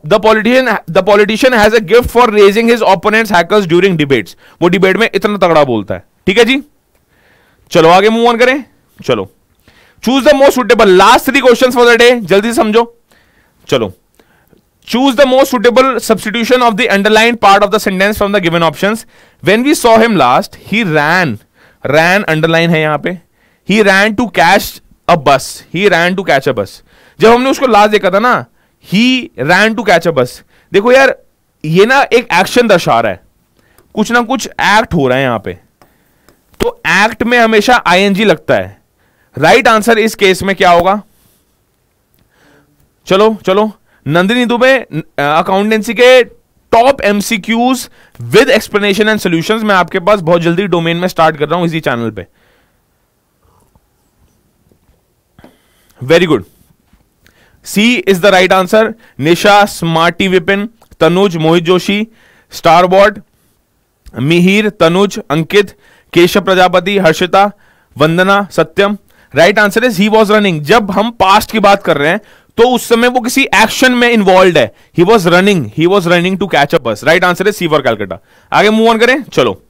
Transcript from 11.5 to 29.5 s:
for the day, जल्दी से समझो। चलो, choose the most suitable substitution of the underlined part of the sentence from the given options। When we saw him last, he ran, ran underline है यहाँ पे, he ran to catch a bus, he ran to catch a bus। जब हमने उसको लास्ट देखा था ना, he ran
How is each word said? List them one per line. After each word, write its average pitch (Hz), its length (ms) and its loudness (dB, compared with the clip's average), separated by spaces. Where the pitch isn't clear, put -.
for 240 140 2
the 233 120 4
day, 240 220 2
जल्दी 202 280 0
से 233 60 -4
समझो। 226 480 -2
चलो, 110 260 -4
choose 254 300 0
the 285 140 2
most 262 220 0
suitable 240 440 0
substitution 226 580 -2
of 240 160 0
the 226 140 -2
underlined 214 560 0
part 202 160 4
of 208 100 0
the 208 180 -4
sentence 196 340 -2
from 202 140 -2
the 190 100 -2
given 165 260 0
options। 202 340 -4
When 214 180 0
we 285 220 -2
saw 226 120 6
him 226 140 2
last, 147 380 0
he 226 100 -2
ran, 156 540 -2
ran 175 320 2
underline 165 460 -2
है 156 120 0
यहाँ 151 160 -2
पे, 170 220 -8
he 214 120 2
ran 196 320 2
to 233 240 -4
catch 175 420 0
a 170 80 2
bus, 139 260 0
he 196 140 0
ran 175 260 0
to 196 140 -8
catch 139 180 0
a 131 60 -2
bus। 104 160 -6
जब 220 140 4
हमने 254 160 0
उसको 269 180 -2
लास्ट 214 240 2
देखा 196 180 0
था 190 100 0
ना, 214 260 -2
he 247 300 0
ran 185 360 0